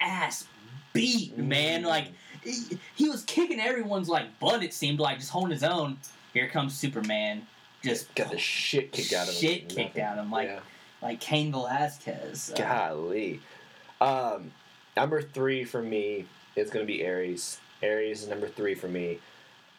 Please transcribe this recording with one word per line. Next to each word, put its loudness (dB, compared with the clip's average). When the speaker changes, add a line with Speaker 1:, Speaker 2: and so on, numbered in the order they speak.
Speaker 1:
ass -2
beat, 2
man. 2
Speaker 2:
Mm. 0
Speaker 1:
Like, 2
he, -6
he 4
was -4
kicking 2
everyone's, 0
like, 0
butt, 4
it -4
seemed 2
like, 2
just -10
holding 2
his -2
own. 2
Here 2
comes 0
Superman. 0
Just -2
Speaker 2:
Got 0
the -4
shit 0
kicked 0
out 2
of -2
him. -2
Speaker 1:
shit 0
kicked -6
Speaker 2:
Nothing. -2
Speaker 1:
out -2
of -4
him, -4
like, 0
Speaker 2:
Yeah. -8
Speaker 1:
like -4
Cain 2
Velasquez. -2
Uh, -2
Speaker 2:
Golly. 0
Um, 0
number 4
three 0
for -4
me 0
is 2
gonna 0
be 0
Ares. -2
Ares 2
is -8
number -2
three 0
for -8
me. -2